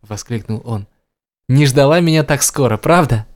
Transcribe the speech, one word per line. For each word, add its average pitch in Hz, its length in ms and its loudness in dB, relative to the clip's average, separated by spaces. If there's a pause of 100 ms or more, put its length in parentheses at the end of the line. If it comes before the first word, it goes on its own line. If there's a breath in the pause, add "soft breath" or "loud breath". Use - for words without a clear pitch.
воскликнул 107 600 -10
он. 110 220 -8 (600)
«Не 143 180 4
ждала 139 340 2
меня 156 240 2
так 143 180 -2
скоро, 117 340 -2
правда?» 139 600 0